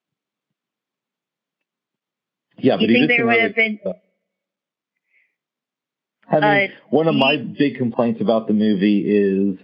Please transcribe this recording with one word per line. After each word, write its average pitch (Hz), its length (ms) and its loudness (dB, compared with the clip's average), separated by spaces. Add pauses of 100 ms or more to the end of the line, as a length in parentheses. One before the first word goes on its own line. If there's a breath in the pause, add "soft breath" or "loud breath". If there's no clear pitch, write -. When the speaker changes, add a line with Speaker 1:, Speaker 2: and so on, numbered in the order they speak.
(2500)
Speaker 1:
Yeah, 127 180 2
Speaker 2:
You - 40 -4
Speaker 1:
but 220 100 0
he 233 60 4
Speaker 2:
think 247 80 4
Speaker 1:
did 254 60 2
Speaker 2:
there 240 100 0
Speaker 1:
some 233 80 -2
Speaker 2:
would 233 40 0
Speaker 1:
really 233 120 2
Speaker 2:
have 220 120 -4
been, 220 260 -2
Speaker 1:
stuff. 190 140 -8 (2250)
I 156 100 0
mean, 202 320 2
Speaker 2:
uh, - 20 -20 (180)
Speaker 1:
one 160 160 2
of 156 80 2
my 135 200 2
Speaker 2:
he 127 80 -6 (140)
Speaker 1:
big 131 200 -2
complaints 117 440 -2
about 113 260 0
the 107 60 -2
movie 104 460 2
is 98 640 0